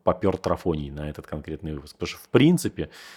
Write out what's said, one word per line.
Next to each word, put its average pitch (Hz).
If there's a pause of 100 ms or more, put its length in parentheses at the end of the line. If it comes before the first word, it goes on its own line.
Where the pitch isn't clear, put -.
попёр 92
Трафоний 80
на 76
этот 76
конкретный 78
выпуск. -
Потому 85
что, -
в -
принципе, 127 (280)